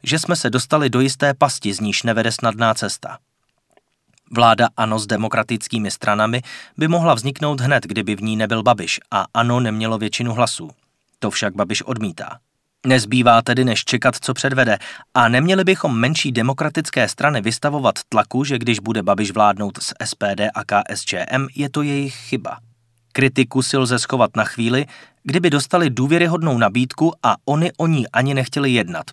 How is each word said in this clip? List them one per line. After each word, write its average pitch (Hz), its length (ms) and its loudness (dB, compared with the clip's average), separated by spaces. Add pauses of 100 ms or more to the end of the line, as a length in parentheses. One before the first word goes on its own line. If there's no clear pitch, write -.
že 151 160 -2
jsme 170 180 0
se 120 140 -2
dostali 131 400 2
do 123 100 2
jisté 139 340 0
pasti, 131 400 0
z - 60 -8
níž 104 220 -2
nevede 113 300 0
snadná 113 420 0
cesta. - 440 -8 (1120)
Vláda 117 460 6
ano 110 220 0
s 101 80 -6
demokratickými 110 840 -2
stranami 110 520 0 (340)
by 156 120 0
mohla 165 260 4
vzniknout 139 460 -4
hned, 131 240 2
kdyby 104 320 -4
v 98 60 -10
ní 107 140 -2
nebyl 110 260 -2
Babiš 110 380 0 (100)
a 98 240 0
ano 120 260 2
nemělo 110 380 -2
většinu 113 360 -4
hlasů. 123 360 -2 (480)
To 107 120 -2
však 98 240 -4
Babiš 101 280 -2
odmítá. 107 560 -8 (480)
Nezbývá 117 560 4
tedy, 123 220 2
než 117 200 0
čekat, 123 360 0
co 131 140 -4
předvede, 127 440 0 (360)
a 123 140 6
neměli 175 360 2
bychom 170 340 0
menší 139 340 0
demokratické 131 760 0
strany 139 320 0
vystavovat 123 540 0 (140)
tlaku, 117 360 0
že 135 140 -2
když 113 220 -2
bude 107 220 -2
Babiš 101 280 0
vládnout 101 520 0
s - 180 -10
S - 140 -8
P 101 220 -4
D 104 140 -2
a - 140 -10
K 101 240 2
S - 160 -8
Č - 240 -6
M, 135 260 -2
je 143 140 -4
to 147 140 -2
jejich 139 320 -2
chyba. - 440 -8 (540)
Kritiku 131 500 2
si - 140 -2
lze 127 220 2
schovat 120 380 0
na 110 80 2
chvíli, 123 420 -2 (360)
kdyby 170 280 2
dostali 147 400 2
důvěryhodnou 160 680 2
nabídku 123 540 2 (100)
a 117 220 2
oni 156 320 0
o 170 100 0
ní 147 220 2
ani 131 260 0
nechtěli 135 360 -2
jednat. 90 420 0